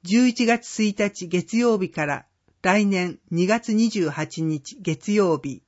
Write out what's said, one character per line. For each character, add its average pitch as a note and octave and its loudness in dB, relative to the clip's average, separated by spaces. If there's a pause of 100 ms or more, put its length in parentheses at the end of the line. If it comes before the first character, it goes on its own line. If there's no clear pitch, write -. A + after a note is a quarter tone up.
十 A#3 4
一 A#3+ 0
月 A#3 0
一 G#3 0
日 G3+ -4
月 F3+ -2
曜 A#3 2
日 F#3 -4
か D#3 -6
ら C#3+ -6 (360)
来 G3+ 2
年 F3+ -2 (100)
二 F3 0
月 A3 0
二 A3+ 2
十 F3+ -2
八 D#3 -6
日 D#3 -6
月 E3+ -6
曜 F#3+ 2
日。 C3 -10